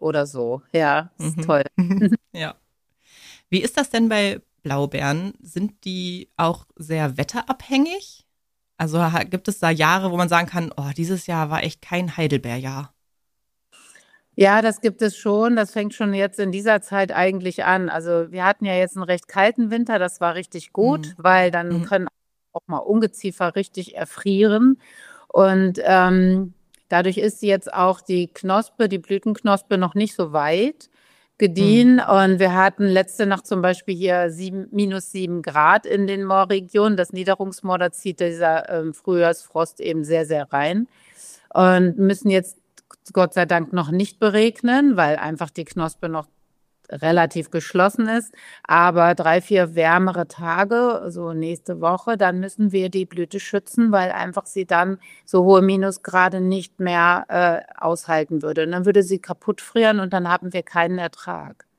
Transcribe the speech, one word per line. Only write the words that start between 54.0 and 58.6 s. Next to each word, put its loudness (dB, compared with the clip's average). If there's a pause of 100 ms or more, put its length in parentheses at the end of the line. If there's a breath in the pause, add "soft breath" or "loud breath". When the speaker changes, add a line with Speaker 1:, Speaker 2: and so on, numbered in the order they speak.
Speaker 1:
einfach -6
sie -8
dann 0 (260 loud breath)
so 2
hohe 8
Minusgrade 0
nicht -4
mehr, 2
äh, 0
aushalten -2
würde. -2